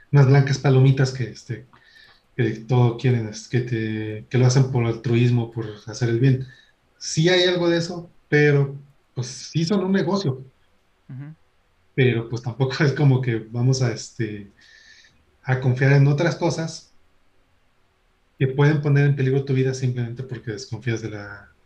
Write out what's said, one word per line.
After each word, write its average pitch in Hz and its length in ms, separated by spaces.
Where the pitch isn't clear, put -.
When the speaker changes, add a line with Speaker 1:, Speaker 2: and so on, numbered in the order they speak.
Speaker 1:
unas 139 160
blancas 139 320
palomitas 131 540
que, 113 180
este, - 380
que 113 160
todo 123 300
quieren, 117 320
es, - 200
que 117 120
te, 107 680
que 131 100
lo 127 80
hacen 127 240
por 120 140
altruismo, 117 680
por 110 140
hacer 113 220
el 117 100
bien. 131 280
Sí 160 320
hay 180 180
algo 175 220
de 170 100
eso, 170 360
pero, 147 520
pues, 120 140
sí - 380
son 190 200
un 190 80
negocio. 175 520
Speaker 2:
Ujú. 143 260
Speaker 1:
Pero, 117 340
pues, 113 140
tampoco 127 280
<laughs> - 120
es 135 100
como 135 280
que 113 180
vamos 123 420
a, 117 120
este, 104 600
a 127 180
confiar 135 320
en 139 140
otras 165 300
cosas - 580
que 135 100
pueden 143 340
poner 143 260
en 139 80
peligro 131 300
tu 135 80
vida 131 200
simplemente 123 500
porque 117 280
desconfías 107 500
de 110 100
la 101 440